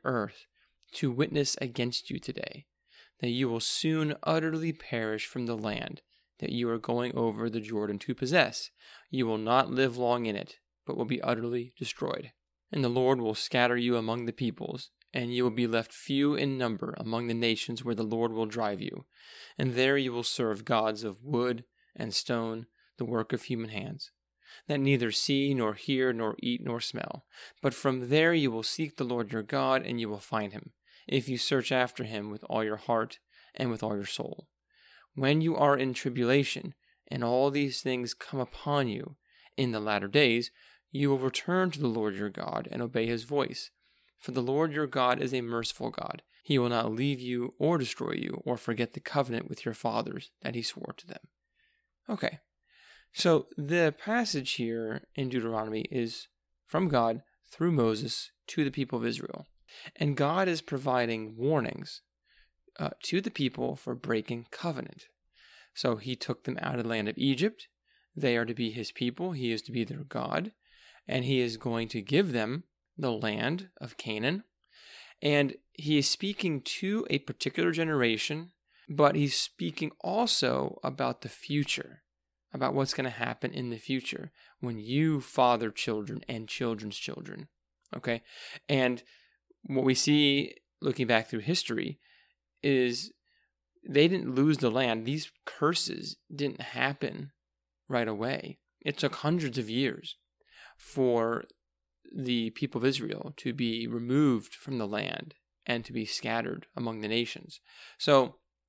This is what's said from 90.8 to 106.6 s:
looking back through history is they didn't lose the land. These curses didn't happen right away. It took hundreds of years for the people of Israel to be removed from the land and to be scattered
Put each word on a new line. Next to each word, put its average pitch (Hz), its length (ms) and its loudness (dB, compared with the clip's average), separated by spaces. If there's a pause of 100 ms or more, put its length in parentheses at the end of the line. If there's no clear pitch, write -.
looking 131 260 0
back 110 220 4
through 113 120 -4
history 123 580 -2 (640)
is 127 500 2 (720)
they 147 200 8
didn't 170 280 0
lose 143 220 6
the 123 140 4
land. 113 340 2
These 147 260 -4 (140)
curses - 720 -2 (180)
didn't 143 260 -4
happen 139 720 -4 (560)
right 120 200 0
away. 113 500 -4 (240)
It 143 160 -4
took - 180 0
hundreds 147 440 0
of 110 100 -4
years 120 480 -2 (580)
for 120 680 2 (720)
the 120 360 0
people - 280 -4
of 117 60 0
Israel 131 500 -2
to - 160 -6
be 117 360 -2
removed 120 640 2
from 135 240 -8
the 110 100 -2
land 107 460 -4 (320)
and 117 180 -2
to - 80 -14
be 117 140 -2
scattered - 680 -4